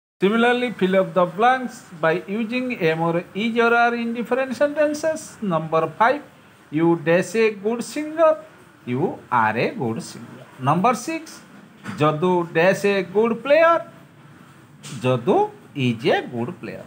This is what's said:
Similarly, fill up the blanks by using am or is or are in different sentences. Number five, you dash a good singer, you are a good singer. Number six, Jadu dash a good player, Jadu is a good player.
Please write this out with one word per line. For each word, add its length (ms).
Similarly, 520
fill 240
up 180
the 120
blanks 580
by 260
using 540
am 220
or 200
is 220
or 160
are 220
in 200
different 420
sentences. 840
Number 460
five, 260
you 340
dash 320
a 140
good 340
singer, 540
you 320
are 260
a 140
good 320
singer. 440
Number 360
six, 460
Jadu 680
dash 320
a 180
good 420
player, 480
Jadu 720
is 340
a 160
good 360
player. 280